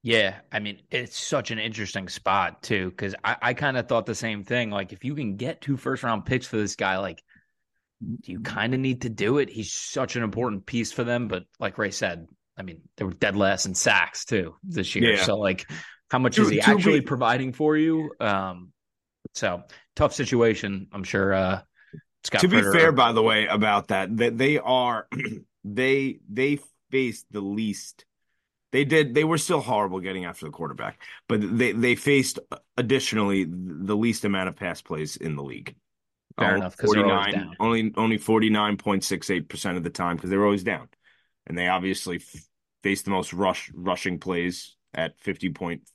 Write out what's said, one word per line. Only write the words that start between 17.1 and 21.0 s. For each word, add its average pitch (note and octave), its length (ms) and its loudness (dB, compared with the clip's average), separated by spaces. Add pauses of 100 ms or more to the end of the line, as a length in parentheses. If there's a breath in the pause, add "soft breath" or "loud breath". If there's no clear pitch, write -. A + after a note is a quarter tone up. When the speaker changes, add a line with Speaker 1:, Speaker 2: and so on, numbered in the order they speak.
Speaker 1:
for D3+ 240 2
you? D#3+ 420 2
Um, F#2+ 540 -2 (600)
so, F2+ 280 -2 (320 loud breath)
tough D3+ 200 2
situation. G#2+ 800 2
I'm G2 120 -8